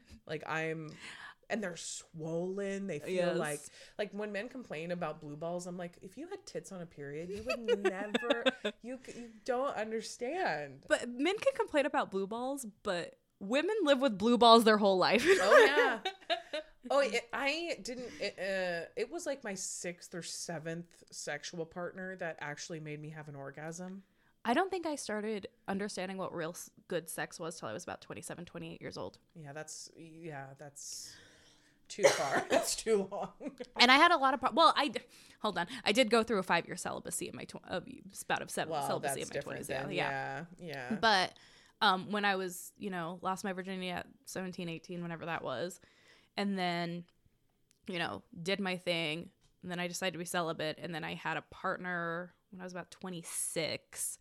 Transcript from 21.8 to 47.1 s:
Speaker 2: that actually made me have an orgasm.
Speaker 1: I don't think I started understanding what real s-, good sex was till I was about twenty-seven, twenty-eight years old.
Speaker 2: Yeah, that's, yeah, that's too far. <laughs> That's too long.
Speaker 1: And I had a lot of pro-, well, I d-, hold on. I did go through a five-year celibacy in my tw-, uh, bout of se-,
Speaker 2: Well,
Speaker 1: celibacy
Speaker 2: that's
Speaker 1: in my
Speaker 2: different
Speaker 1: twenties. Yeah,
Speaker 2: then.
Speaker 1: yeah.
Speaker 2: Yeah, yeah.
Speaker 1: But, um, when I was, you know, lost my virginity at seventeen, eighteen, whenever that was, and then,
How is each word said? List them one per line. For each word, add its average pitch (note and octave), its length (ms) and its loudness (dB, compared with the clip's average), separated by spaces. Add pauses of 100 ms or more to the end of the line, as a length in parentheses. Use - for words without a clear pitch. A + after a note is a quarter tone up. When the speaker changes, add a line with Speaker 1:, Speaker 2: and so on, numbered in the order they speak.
Speaker 2:
that E3+ 240 -6
actually D3+ 400 -8
made D3+ 200 -8
me D3+ 100 -10
have D#3 180 -12
an C#3+ 80 -12
orgasm. E3 680 -10 (400)
Speaker 1:
I A3+ 100 2
don't F4+ 160 4
think F4+ 160 -4
I - 100 -2
started G#3 520 -4 (220)
understanding F#3+ 480 -4
what F3+ 180 -6
real E3 140 -4
s-, - 200 -12 (200)
good E3+ 200 -2
sex - 300 -6
was F3 180 -8
till C#3+ 120 -8
I G#2+ 40 -4
was C#3+ 120 -8
about - 160 -8
twenty-seven, - 420 -12
twenty-eight E3+ 380 -12
years D3 160 -12
old. G2+ 200 -8 (160)
Speaker 2:
Yeah, D3 200 -16
that's, D3+ 440 -12
yeah, D#3 500 -12 (120)
that's - 540 -14 (720)
too - 160 0
far. - 440 4
<laughs> - 20 -10
That's - 260 2
too G3+ 340 2
long. G3 220 -6 (480)
Speaker 1:
And A#3+ 100 10
I C4 60 10
had E4 160 8
a E4+ 60 6
lot C4+ 160 4
of C4+ 80 -2
pro-, B3+ 120 0
well, D4+ 220 8
I C#4+ 140 2
d-, A3 100 -4 (420)
hold G3 160 -2
on. E3+ 100 -2 (180)
I G#3 80 4
did A#3 160 6
go A#3 140 6
through G#3 160 0
a F3+ 40 0
five-year E3+ 320 0
celibacy - 540 -6
in - 60 -12
my B2 100 -10
tw-, - 240 -14
uh, F3+ 100 -6 (480)
bout - 140 0
of - 100 -10
se-, D#3+ 160 -4
Speaker 2:
Well, D3+ 180 -2
Speaker 1:
celibacy D3 360 -2
Speaker 2:
that's - 80 -6
Speaker 1:
in - 0 -
my - 40 -10
Speaker 2:
different C#3+ 120 -4 (220)
Speaker 1:
twenties. - 20 -8
Yeah, C3+ 160 -4
Speaker 2:
then. C#3+ 80 -6
Speaker 1:
yeah. C#3 520 -4 (140)
Speaker 2:
Yeah, F3+ 80 -14 (240)
yeah. G#3+ 80 0
Speaker 1:
But, G3 320 4 (500)
um, F#3 300 4
when G#3 140 0
I G3+ 100 4
was, F#3 420 -6
you G#3 120 -6
know, F3 320 -4
lost F#3 240 -2
my G3 80 -2
virginity F#3 360 -4
at F3 160 -4 (200)
seventeen, F#3 420 -6
eighteen, E3+ 340 -8
whenever E3 260 -6
that E3 180 -4
was, C#3 340 -4 (560)
and G3+ 220 0
then, F3 460 -2 (840)